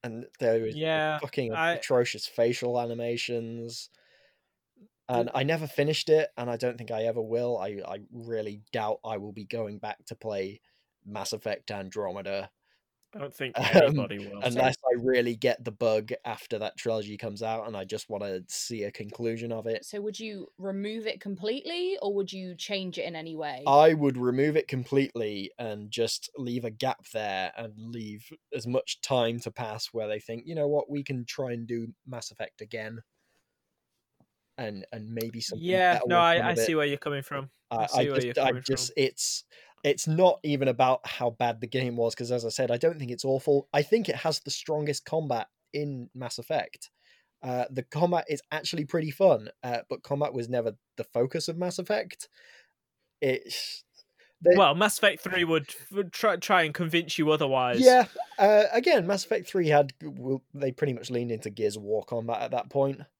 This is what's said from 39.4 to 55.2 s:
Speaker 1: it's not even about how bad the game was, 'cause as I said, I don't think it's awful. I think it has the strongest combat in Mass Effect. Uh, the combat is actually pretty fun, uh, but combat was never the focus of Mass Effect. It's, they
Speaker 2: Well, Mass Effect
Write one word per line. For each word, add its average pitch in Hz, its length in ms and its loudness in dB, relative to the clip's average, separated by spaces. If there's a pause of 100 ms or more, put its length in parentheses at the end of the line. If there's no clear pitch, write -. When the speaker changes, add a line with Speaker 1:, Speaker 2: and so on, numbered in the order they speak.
Speaker 1:
it's - 240 2
not 175 360 6
even 139 260 2
about 127 360 4
how - 260 -2
bad 117 280 0
the 120 80 -6
game 123 300 -2
was, 117 180 2
'cause 120 160 -6
as 120 140 -2
I 113 40 -2
said, 123 220 -2
I 120 60 0
don't 165 200 2
think 127 140 -6
it's 120 140 -8
awful. 135 480 2
I 151 80 4
think 220 260 2
it 151 80 0
has 151 240 -2
the - 120 -10
strongest 151 520 -4
combat 139 440 -2 (260)
in 139 420 -6
Mass 123 220 -8
Effect. - 520 -4 (540)
Uh, 127 260 -2
the 127 140 -6
combat 170 460 0
is 147 200 -4
actually 156 360 -4
pretty 160 260 -2
fun, 139 380 4 (120)
uh, 120 180 -2 (100)
but 127 140 -8
combat 143 300 -2
was 120 140 -4
never 117 300 -2 (180)
the 113 80 -8
focus 135 460 -2
of 165 80 -6
Mass 180 200 -4
Effect. - 520 -4 (920)
It's, - 640 -4 (580)
they 175 140 10
Speaker 2:
Well, 170 180 8
Mass 202 240 2
Effect 190 240 4